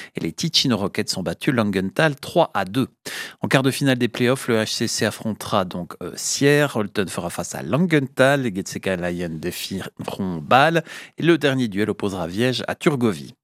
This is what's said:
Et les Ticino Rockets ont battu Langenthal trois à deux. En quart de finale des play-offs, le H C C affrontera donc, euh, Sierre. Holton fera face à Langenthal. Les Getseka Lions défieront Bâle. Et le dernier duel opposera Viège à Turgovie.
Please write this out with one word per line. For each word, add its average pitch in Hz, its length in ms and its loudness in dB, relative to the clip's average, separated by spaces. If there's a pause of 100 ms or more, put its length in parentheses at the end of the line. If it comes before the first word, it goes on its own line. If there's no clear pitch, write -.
(160)
Et - 40 -8
les 170 120 -4
Ticino 147 440 0
Rockets 101 400 -2
ont 95 60 -4
battu 85 300 -2
Langenthal 107 640 2
trois - 380 2
à 98 100 0
deux. 107 240 -2 (520)
En - 60 -2
quart 135 160 6
de 131 80 4
finale 131 280 2
des 120 100 2
play-offs, 123 400 0
le 117 80 4
H 110 100 2
C - 220 -2
C - 180 0
affrontera 104 580 -2
donc, 87 280 -8 (100)
euh, - 140 -8
Sierre. 143 580 2
Holton 101 320 -2
fera 87 240 -6
face - 220 -8
à - 100 -8
Langenthal. 135 840 2
Les 107 100 -2
Getseka 95 420 -4
Lions 87 320 -2
défieront 87 1120 -6
Bâle. 143 460 4 (340)
Et - 40 -6
le 165 140 4
dernier 131 320 2
duel 101 220 0
opposera 95 360 -2
Viège 117 400 0
à - 80 -4
Turgovie. 110 680 0